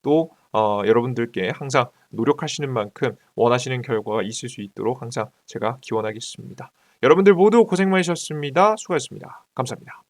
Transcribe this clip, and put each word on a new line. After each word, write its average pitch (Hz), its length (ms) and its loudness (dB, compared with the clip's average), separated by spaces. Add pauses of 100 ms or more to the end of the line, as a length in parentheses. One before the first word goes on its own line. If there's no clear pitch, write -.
또, 160 280 2 (240)
어, 107 320 2
여러분들께 117 680 0
항상 135 360 -2 (180)
노력하시는 135 640 -2
만큼 113 420 -4 (200)
원하시는 123 480 0
결과가 107 400 -4
있을 117 260 -8
수 107 140 -14
있도록 110 400 -6
항상 117 240 -8 (180)
제가 113 380 -6
기원하겠습니다. 110 880 -8 (320)
여러분들 185 320 6
모두 214 320 6
고생 190 240 0
많으셨습니다. 170 880 0
수고하셨습니다. - 680 -8 (100)
감사합니다. - 560 -8